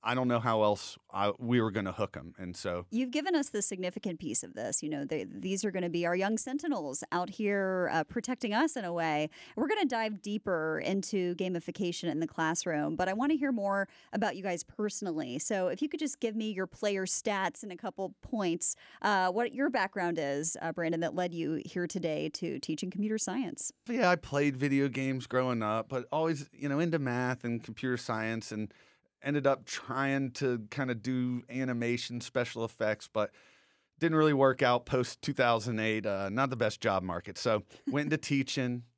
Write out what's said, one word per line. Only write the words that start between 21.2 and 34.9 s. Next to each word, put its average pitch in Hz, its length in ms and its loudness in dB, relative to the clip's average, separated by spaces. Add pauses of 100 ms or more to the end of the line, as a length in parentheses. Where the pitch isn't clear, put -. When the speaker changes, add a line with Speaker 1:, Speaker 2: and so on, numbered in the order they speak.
Speaker 2:
you 160 320 -2
here 175 220 -2
today 156 420 -2
to 151 300 -6
teaching 185 320 -6
computer 214 260 -2
science. 220 540 -4 (180)
Speaker 1:
Yeah, 226 220 6
I 180 60 6
played 143 380 2
video 139 320 4
games 131 380 -2
growing 127 380 2
up, 110 260 0
but 123 220 -2
always, 156 420 0
you 143 160 -6
know, 139 80 0
into 165 220 2
math 127 440 0
and 117 200 -2
computer 123 340 -2
science, 113 540 -4
and 107 200 -6 (520)
ended 143 240 2
up 139 180 2
trying 135 640 -2
to 123 400 -2
kinda 131 240 -2
do 123 560 -2
animation, 120 720 -2
special 120 420 -2
effects, 107 480 -2
but 104 200 0 (680)
didn't 160 220 2
really 156 140 8
work 135 280 6
out 123 240 4
post 127 380 0